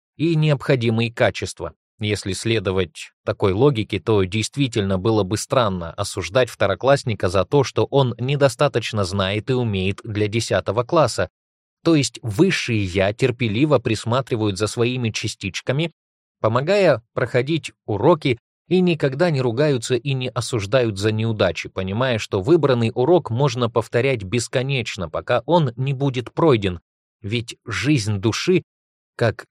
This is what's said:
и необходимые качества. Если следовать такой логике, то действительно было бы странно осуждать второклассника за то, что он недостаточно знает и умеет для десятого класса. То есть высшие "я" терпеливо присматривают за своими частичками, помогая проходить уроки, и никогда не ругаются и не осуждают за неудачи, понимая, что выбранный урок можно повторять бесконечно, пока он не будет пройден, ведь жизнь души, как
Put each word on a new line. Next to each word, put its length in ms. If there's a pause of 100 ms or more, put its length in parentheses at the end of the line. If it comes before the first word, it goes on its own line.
(160)
и 180
необходимые 800
качества. 640 (240)
Если 340
следовать 800 (120)
такой 280
логике, 480
то 240
действительно 720
было 240
бы 160
странно 540
осуждать 580
второклассника 800
за 160
то, 180
что 220
он 340
недостаточно 840
знает 440
и 60
умеет 480
для 240
десятого 560
класса. 480 (520)
То 120
есть 280
высшие 640
"я" 300
терпеливо 640
присматривают 800
за 80
своими 420
частичками, 840 (480)
помогая 640 (120)
проходить 580 (140)
уроки, 520 (300)
и 120
никогда 500
не 100
ругаются 540
и 180
не 160
осуждают 680
за 140
неудачи, 580
понимая, 480
что 220
выбранный 540
урок 360
можно 380
повторять 540
бесконечно, 840
пока 380
он 300
не 160
будет 400
пройден, 480 (400)
ведь 440
жизнь 540
души, 440 (540)
как 340